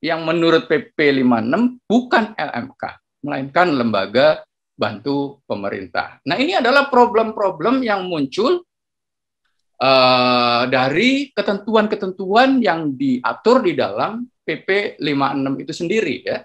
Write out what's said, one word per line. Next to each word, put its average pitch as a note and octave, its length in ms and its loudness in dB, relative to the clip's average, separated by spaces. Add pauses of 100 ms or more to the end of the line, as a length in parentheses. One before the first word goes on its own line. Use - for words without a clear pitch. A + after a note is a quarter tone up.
yang E3 240 -4
menurut D#3+ 460 2
P D3+ 240 0
P C#3+ 200 2
lima B2 300 2
enam G3+ 400 0
bukan A3+ 540 0
L D3 160 -6
M A#2+ 180 -8
K, - 240 -12 (240)
melainkan C#3+ 560 0
lembaga A#2 640 2 (320)
bantu C#3 720 -6
pemerintah. G2+ 800 -6
Nah, E3 160 -2
ini F4 160 0
adalah C#4 320 2
problem-problem A3 960 2
yang G3 240 -2
muncul, F#3 560 -2 (1120)
eh, B2+ 880 4
dari D#3+ 720 0
ketentuan-ketentuan G#3+ 1300 0
yang E3 320 -2
diatur C3 640 0
di F3 160 -2
dalam C3 480 -4 (160)
P - 240 -8
P - 40 -14 (360)
lima C#3 320 -2
enam C3+ 240 -4
itu - 160 -12
sendiri F3 480 -4
ya. A#2+ 200 -6